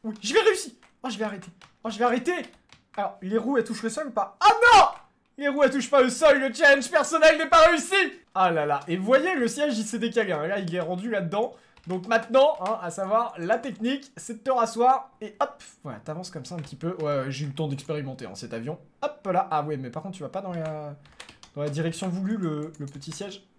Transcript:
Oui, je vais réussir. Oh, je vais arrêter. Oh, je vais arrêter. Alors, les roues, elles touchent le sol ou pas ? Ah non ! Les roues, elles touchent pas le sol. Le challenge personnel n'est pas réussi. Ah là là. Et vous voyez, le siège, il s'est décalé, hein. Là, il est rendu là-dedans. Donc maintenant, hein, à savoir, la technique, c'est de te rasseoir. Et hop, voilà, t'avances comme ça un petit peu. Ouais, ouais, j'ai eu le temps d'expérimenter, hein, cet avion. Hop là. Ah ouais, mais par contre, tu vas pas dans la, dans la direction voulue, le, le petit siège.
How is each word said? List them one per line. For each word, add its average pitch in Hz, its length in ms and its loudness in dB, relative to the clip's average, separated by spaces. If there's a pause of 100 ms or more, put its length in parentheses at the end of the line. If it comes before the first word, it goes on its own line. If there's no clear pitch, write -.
Oui, 220 180 -8
je 220 100 -4
vais 440 80 4
réussir. 370 340 0 (280)
Oh, 262 80 -8
je 196 80 -8
vais 220 60 -4
arrêter. 208 260 -10 (320)
Oh, 226 80 -6
je 208 80 -10
vais 240 60 2
arrêter. 247 280 0 (640)
Alors, 202 240 -6
les 190 160 -4
roues, 240 220 0
elles 226 60 0
touchent - 180 -8
le 226 80 -4
sol 302 160 -8
ou 247 60 -10
pas ? - 280 -4
Ah 403 120 8
non ! 453 320 8 (520)
Les 285 120 -2
roues, 277 160 2
elles 262 80 2
touchent 277 180 -4
pas 269 120 6
le 254 60 4
sol. 294 300 4
Le 262 160 -2
challenge 285 340 4
personnel 311 480 4
n'est 320 120 -2
pas 330 180 8
réussi. 339 300 2 (360)
Ah 185 200 2
là 156 120 2
là. 143 220 0
Et 170 100 -2
vous 190 80 -4
voyez, 285 300 4
le 240 140 0
siège, 285 280 -2
il 220 80 -4
s'est 226 140 -6
décalé, 226 320 -2
hein. 156 160 -2
Là, 196 140 -4
il 165 120 -6
est 180 80 -2
rendu 180 300 -6
là-dedans. 202 420 -4 (360)
Donc 185 180 -6
maintenant, 226 540 4
hein, 208 200 -4
à 175 100 -8
savoir, 208 480 -2
la 196 200 0
technique, 247 580 -6
c'est - 180 -14
de 220 40 -14
te 269 120 -4
rasseoir. 240 600 2 (100)
Et 214 200 -14
hop, - 220 -4 (200)
voilà, 120 160 -12
t'avances 165 320 -12
comme 139 140 -14
ça - 100 -14
un 170 40 -10
petit 139 180 -14
peu. 170 240 -6
Ouais, 151 40 -4
ouais, 139 260 -2
j'ai 139 140 -8
eu 143 40 -6
le 139 60 -10
temps 156 120 -4
d'expérimenter, 135 600 -8
hein, 95 100 -14
cet 120 160 -14
avion. 120 260 -8 (240)
Hop 294 300 -8
là. 180 180 0
Ah 151 120 0
ouais, 147 140 -6
mais 131 140 -10
par 156 140 -12
contre, 190 120 -12
tu 190 60 -14
vas 135 60 -10
pas 196 140 -8
dans 185 100 -10
la, 156 420 -8 (640)
dans 143 60 -6
la 147 80 -4
direction 165 380 -6
voulue, 190 280 -4
le, 156 420 -6
le 143 80 -10
petit 143 240 -16
siège. 196 320 -12 (160)